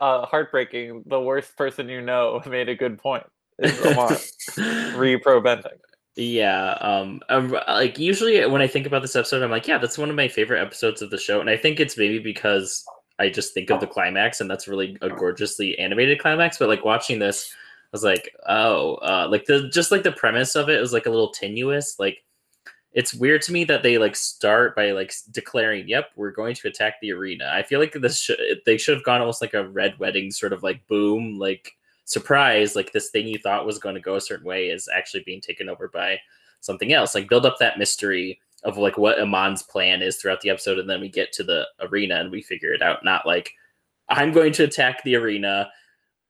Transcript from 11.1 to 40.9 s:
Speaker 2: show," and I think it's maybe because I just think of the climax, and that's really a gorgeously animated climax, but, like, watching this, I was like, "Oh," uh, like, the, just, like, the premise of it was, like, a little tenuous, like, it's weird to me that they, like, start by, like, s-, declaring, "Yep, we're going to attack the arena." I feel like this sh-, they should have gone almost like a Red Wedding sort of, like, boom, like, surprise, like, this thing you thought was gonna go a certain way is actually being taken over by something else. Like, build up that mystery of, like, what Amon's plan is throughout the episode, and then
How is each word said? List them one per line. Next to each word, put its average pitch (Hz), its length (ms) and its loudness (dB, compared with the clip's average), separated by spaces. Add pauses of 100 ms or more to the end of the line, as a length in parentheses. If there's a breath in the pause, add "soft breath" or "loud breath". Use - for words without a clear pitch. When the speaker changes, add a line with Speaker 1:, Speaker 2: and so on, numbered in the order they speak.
Speaker 2:
show," 104 240 0
and 110 80 -2
I 110 80 4
think 156 220 0
it's 143 180 -2
maybe 107 220 2
because 104 680 -2 (320)
I 101 120 2
just - 260 -6
think 95 160 -2
of 98 80 2
the 98 80 -4
climax, 98 520 0
and 101 80 -4
that's 98 200 -6
really 98 340 -4
a 95 80 -2
gorgeously 95 720 -2
animated 120 400 2
climax, 165 400 2
but, - 100 4
like, - 160 2
watching 113 320 0
this, 101 340 -2
I - 400 -20
was 104 120 -6
like, 95 280 0 (160)
"Oh," 104 540 2
uh, 90 260 0
like, 104 180 0
the, 139 240 2
just, 170 220 2
like, 196 120 4
the 170 80 2
premise 120 440 0
of 147 140 0
it 139 100 4
was, 120 140 0
like, 113 140 0
a - 20 0
little 113 220 2
tenuous, 131 680 -4
like, 98 240 -4 (680 loud breath)
it's - 240 0
weird 143 280 4
to 170 80 -6
me 175 120 0
that 151 180 0
they, 120 160 4
like, 104 180 2
start 113 600 2
by, 104 160 2
like, 98 180 -4
s-, - 140 -14
declaring, 110 640 -4
"Yep, 123 280 -2
we're 104 160 -6
going 113 220 -4
to - 140 -8
attack 107 340 -2
the 107 100 -6
arena." 87 400 -6
I 95 120 0
feel 139 160 0
like 151 140 2
this 143 280 0
sh-, - 100 -2 (360)
they 110 100 6
should 151 160 2
have 127 100 -2
gone 123 180 2
almost 117 200 -2
like 113 140 -4
a 98 120 -2
Red 98 300 -2
Wedding 98 320 -4
sort 101 240 -4
of, 90 80 -6
like, 95 260 -4
boom, 104 520 0
like, 95 340 -6 (320)
surprise, 113 720 2
like, 98 160 -4
this - 200 -4
thing 110 160 -2
you 107 120 -6
thought 101 260 -2
was 101 140 -6
gonna 98 200 -8
go 95 160 -4
a 98 60 -2
certain - 240 -10
way 92 240 -4
is 85 240 -8
actually 92 320 -4
being 92 140 -12
taken 92 300 -10
over 92 180 -10
by 92 320 -4 (400 soft breath)
something 107 320 -4
else. 120 240 4
Like, 101 140 -2
build 123 160 6
up 123 140 2
that 101 200 2
mystery 92 600 -2 (240)
of, 104 120 -4
like, 101 200 2
what 107 220 4
Amon's 98 440 0
plan 92 380 0
is 92 160 -2
throughout 95 240 -2
the 101 80 -2
episode, 95 300 -2
and 92 100 -4
then 92 100 -4